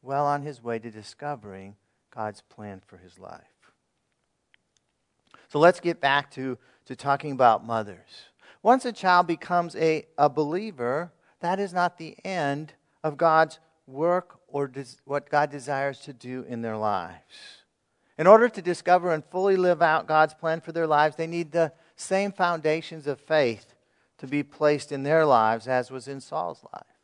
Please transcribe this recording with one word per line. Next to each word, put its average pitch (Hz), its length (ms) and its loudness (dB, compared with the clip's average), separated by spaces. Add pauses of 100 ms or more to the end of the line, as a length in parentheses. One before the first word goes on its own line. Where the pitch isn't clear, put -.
well 139 220 -4
on 143 180 -2
his 135 200 -14
way 117 160 -6
to 113 120 -12
discovering 104 840 -14 (400)
God's 107 260 -8
plan 101 460 -16
for - 100 -20
his 90 220 -20
life. 87 240 -20 (2000)
So 147 100 -4
let's 175 220 6
get 170 200 -4
back 139 320 0
to, 131 240 -8 (300)
to 127 100 -14
talking 139 360 -4
about 120 340 4
mothers. 104 640 -8 (320)
Once 254 220 4
a 247 80 -6
child 180 340 4
becomes 175 500 -4
a, 160 300 0 (100)
a 143 140 4
believer, 151 840 -4 (280)
that 185 200 -4
is 190 140 -6
not 175 240 0
the 160 260 -16
end 151 480 -4 (320)
of 151 120 -2
God's 160 420 4 (280)
work 170 520 -4 (100)
or 143 180 -4
des-, 131 380 -16
what 143 240 -6
God 147 220 0
desires 139 500 -6
to 147 120 -18
do 123 360 -12
in 117 140 -8
their 110 140 -6
lives. 95 880 -8 (520)
In 160 100 2
order 220 220 10
to 208 140 -8
discover 175 500 0
and 156 140 -4
fully 190 300 0
live 180 260 2
out 156 240 2
God's 156 260 4
plan 165 300 -6
for 165 100 -14
their 165 140 -2
lives, 151 300 2
they 165 100 -6
need 170 260 -6
the 165 200 0 (240)
same 196 360 -4
foundations 160 720 -2
of 139 140 -6
faith 131 540 0 (440)
to - 80 -14
be 143 160 -2
placed 147 480 -2
in 135 120 -8
their 156 240 4
lives 113 420 4
as 127 220 -2
was 131 180 -14
in 139 120 -12
Saul's 156 520 -8
life. - 120 -18 (200)